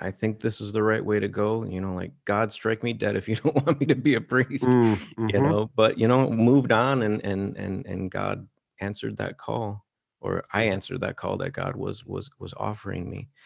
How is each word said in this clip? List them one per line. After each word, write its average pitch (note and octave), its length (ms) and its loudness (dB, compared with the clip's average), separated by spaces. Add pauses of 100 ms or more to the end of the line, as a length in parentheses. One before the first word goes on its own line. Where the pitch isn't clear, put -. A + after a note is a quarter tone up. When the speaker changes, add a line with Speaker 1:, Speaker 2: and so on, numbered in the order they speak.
Speaker 1:
I F#2+ 100 -4
think A2 300 -4
this A2+ 200 -4
is G#2 120 -6
the G#2+ 100 2
right A2 200 2
way G#2 160 0
to G2+ 80 0
go. G#2+ 380 -2
You F#2 160 -6
know, F#2+ 140 -4
like, F2+ 180 -6 (120)
God, G#2 260 0
strike A2 320 -2
me A#2+ 100 -2
dead G#2 240 -2
if G2 120 -6
you A2+ 60 0
<laughs> - 80 -4
don't C#3+ 220 2
want D#3 140 2
me C#3 80 0
to - 80 4
be C3 200 2
a A2+ 60 0
priest," C3 480 0
Speaker 2:
Mm, A#2+ 260 6 (380)
Speaker 1:
you G2+ 60 2
Speaker 2:
mm-hmm. - 20 4
Speaker 1:
know, A2+ 340 2
but, A2 220 4
you A2 100 4
know, B2+ 220 6
moved A#2+ 420 4
on B2+ 300 4
and, G#2+ 240 0
and, G2 320 -4
and, F#2+ 300 -6
and F#2 240 -6
God G2 360 -4 (320)
answered G#2 380 -6
that G2 220 -6
call, A2 460 -6 (360)
or F#2 220 -4 (100)
I G#2+ 100 0
Speaker 2:
Yeah. G#2+ 100 2
Speaker 1:
answered F#2 280 -6
that F#2+ 160 -4
call G2 200 -4
that F#2+ 160 -6
God F#2 220 -6
was, G2 300 -8
was, F#2+ 240 -10 (100)
was F#2 180 -12
offering G2 520 -8
me. G2 180 -12 (180)